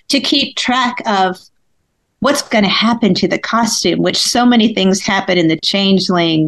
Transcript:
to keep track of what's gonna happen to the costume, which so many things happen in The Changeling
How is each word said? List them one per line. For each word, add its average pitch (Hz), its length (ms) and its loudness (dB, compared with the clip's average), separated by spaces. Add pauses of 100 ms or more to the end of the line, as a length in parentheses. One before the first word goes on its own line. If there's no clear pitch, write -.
to 277 120 0
keep 262 360 -2
track 247 520 -2
of 190 300 0 (800)
what's 277 220 0
gonna 208 280 0
happen 220 440 0
to 170 140 0
the 160 100 0
costume, 220 640 -2
which 180 160 0
so - 280 0
many 226 280 4
things 190 280 0
happen 190 360 -2
in 165 120 2
The 160 120 0
Changeling 180 880 0